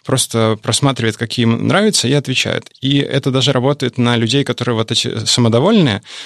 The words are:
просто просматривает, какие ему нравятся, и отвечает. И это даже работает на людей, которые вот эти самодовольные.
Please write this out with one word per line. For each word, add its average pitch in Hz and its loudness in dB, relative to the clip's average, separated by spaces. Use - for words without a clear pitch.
просто 113 0
просматривает, 117 -2
какие 117 -2
ему 113 2
нравятся, 151 0
и 131 2
отвечает. 131 -2
И 139 2
это 135 -2
даже 131 0
работает 131 0
на 120 2
людей, 117 0
которые 123 -4
вот 110 -2
эти - -4
самодовольные. 123 2